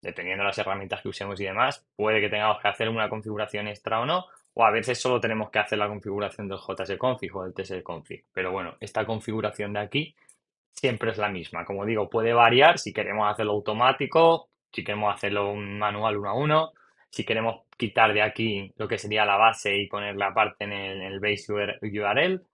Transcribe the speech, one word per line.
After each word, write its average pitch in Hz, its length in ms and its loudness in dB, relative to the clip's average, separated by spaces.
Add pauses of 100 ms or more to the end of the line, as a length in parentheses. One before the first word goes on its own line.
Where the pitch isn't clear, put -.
Dependiendo 92 420 -6
de 101 40 0
las 98 100 -2
herramientas 98 440 -4
que - 80 -8
usemos 101 300 -8
y 101 40 -4
demás, 113 420 -2 (100)
puede 107 240 2
que 101 100 0
tengamos 107 300 0
que - 80 0
hacer 113 220 0
una 113 180 0
configuración 107 600 -6
extra 107 320 -4
o 123 80 0
no, 180 180 0 (300)
o 113 100 6
a 104 60 8
veces 117 280 0
solo 123 220 2
tenemos 110 300 -2
que 107 80 0
hacer 107 180 0
la 104 100 0
configuración 101 600 -6
del 95 100 -6
J 95 260 -8
S 92 140 -4
config 123 380 -2
o 92 80 -6
del 92 100 -10
T - 80 -8
S 92 220 -8
config. 82 500 -12
Pero 92 180 -4
bueno, 90 280 -6
esta 107 260 -2
configuración 107 680 -4
de 104 60 -2
aquí 143 360 -4 (560)
siempre 113 400 0
es 101 80 -6
la 104 100 0
misma. 87 360 -8
Como 98 200 -6
digo, 107 240 0
puede 113 240 2
variar 120 460 8
si 101 120 -8
queremos 104 400 0
hacerlo 104 200 -2
automático, 131 960 4 (240)
si - 100 -8
queremos 104 300 -2
hacerlo 101 380 -2
un 104 260 -8
manual 104 400 0
uno 101 120 -4
a 101 40 -2
uno, 151 380 2 (400)
si - 120 -8
queremos 113 440 -2 (100)
quitar 110 340 4
de 104 120 2
aquí 107 540 -4
lo 107 100 -6
que 107 100 -2
sería 107 260 0
la 101 140 4
base 107 400 4
y 101 80 -2
ponerla 101 440 -4
aparte 107 340 0
en 101 100 -6
el, 98 280 -8
en - 20 -10
el 98 160 -8
base 104 340 -2
U 104 60 0
R 101 180 -4 (480)
L 185 140 -2 (140)